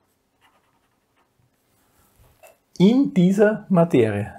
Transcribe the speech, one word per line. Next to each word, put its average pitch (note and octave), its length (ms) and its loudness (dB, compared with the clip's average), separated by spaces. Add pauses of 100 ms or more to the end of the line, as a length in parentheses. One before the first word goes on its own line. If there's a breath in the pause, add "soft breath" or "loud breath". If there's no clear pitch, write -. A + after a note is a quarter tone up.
(2750)
In B3+ 360 2
dieser G#3 560 0
Materie. A#2 680 0